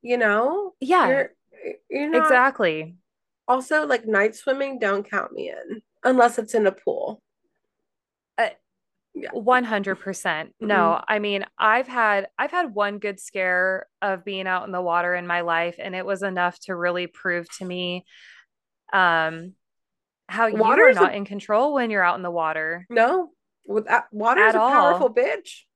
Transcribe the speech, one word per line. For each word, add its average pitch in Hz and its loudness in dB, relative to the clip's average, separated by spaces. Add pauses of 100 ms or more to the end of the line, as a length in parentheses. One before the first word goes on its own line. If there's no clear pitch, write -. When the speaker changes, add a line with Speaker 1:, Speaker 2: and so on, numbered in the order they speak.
Speaker 1:
you 240 -2
know? 254 0
Speaker 2:
Yeah. 277 2
Speaker 1:
You're, - 0 (580)
you're 294 -4
not 320 4
Speaker 2:
Exactly. 220 2 (520)
Speaker 1:
Also, 302 0
like, 240 -2
night 214 2
swimming, 269 -4
don't 202 -2
count - -6
me - -10
in - -12 (240)
unless 240 4
it's 220 -8
in 220 2
a 190 2
pool. - -6 (1120)
Speaker 2:
Uh, 226 2 (680)
Speaker 1:
Yeah. - -10
Speaker 2:
one 254 2
hundred 202 -2
percent. 170 -6
No, 185 2
Speaker 1:
Mm-mm. - -8
Speaker 2:
I 214 0
mean, 202 -2 (140)
I've 233 2
had, 214 0 (100)
I've 294 -2
had 330 -2
one 202 -2
good 202 -8
scare 185 -2 (140)
of 190 -2
being 190 -6
out 185 -2
in 190 -10
the 180 -4
water 175 0
in 175 -6
my 175 -2
life, 170 -2
and 190 -10
it 185 -8
was 196 -4
enough 180 -2
to 190 -10
really 175 -2
prove 175 -6 (120)
to 185 -12
me, 180 -6 (840)
um, 165 0 (760)
how 226 0
you 214 -2
Speaker 1:
Water 226 6
Speaker 2:
are - 6
Speaker 1:
is 523 4
a - 2
Speaker 2:
not 381 4
in 202 -6
control 214 0
when 247 0
you're 202 0
out 175 2
in 185 -10
the 175 -6
water. 160 -4
Speaker 1:
No. 269 2 (360)
With, 214 -4
uh, 247 2
water 220 2
Speaker 2:
At 214 6
Speaker 1:
is 220 2
a 220 2
powerful 220 4
Speaker 2:
all. 220 -2
Speaker 1:
bitch. - -2 (120)